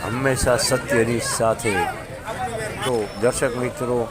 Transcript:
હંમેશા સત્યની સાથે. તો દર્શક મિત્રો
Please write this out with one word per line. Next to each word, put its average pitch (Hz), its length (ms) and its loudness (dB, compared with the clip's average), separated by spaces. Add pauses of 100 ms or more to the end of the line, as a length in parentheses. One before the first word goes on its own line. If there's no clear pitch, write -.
હંમેશા 127 520 2
સત્યની 117 640 2
સાથે. 110 540 0 (1080)
તો 113 240 0 (120)
દર્શક 123 360 2
મિત્રો 120 540 -2